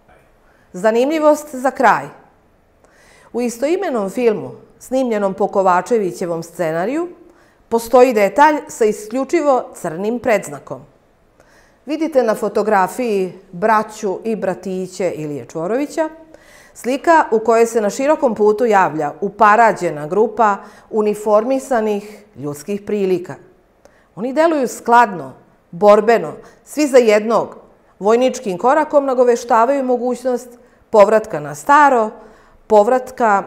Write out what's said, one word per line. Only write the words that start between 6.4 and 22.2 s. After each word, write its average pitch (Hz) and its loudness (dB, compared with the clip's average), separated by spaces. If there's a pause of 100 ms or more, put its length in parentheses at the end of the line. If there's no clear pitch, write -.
scenariju, 180 -4 (600)
postoji 247 4
detalj 220 4 (120)
sa - -2
isključivo 262 -2
crnim 196 -6
predznakom. 196 -4 (1040)
Vidite 294 -2
na 220 0
fotografiji 202 -2 (180)
braću 214 -2
i 226 -4
bratiće 185 -6
Ilije 147 -10
Čvorovića, 277 -6 (640)
slika 233 0
u 220 2
kojoj 226 2
se 226 -2
na 202 0
širokom 269 0
putu 214 2
javlja 156 0
uparađena 196 2
grupa 208 0 (320)
uniformisanih 214 -2 (120)